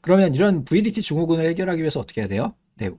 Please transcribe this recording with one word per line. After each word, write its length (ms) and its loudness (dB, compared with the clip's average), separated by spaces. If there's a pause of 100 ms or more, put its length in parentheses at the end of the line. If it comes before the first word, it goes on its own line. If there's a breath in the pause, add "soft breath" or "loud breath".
그러면 340 4
이런 300 2
브이디티 360 0
증후군을 500 0
해결하기 300 -4
위해서 200 -2
어떻게 220 -8
해야 60 -4
돼요? 260 -4 (220)
네, 220 -6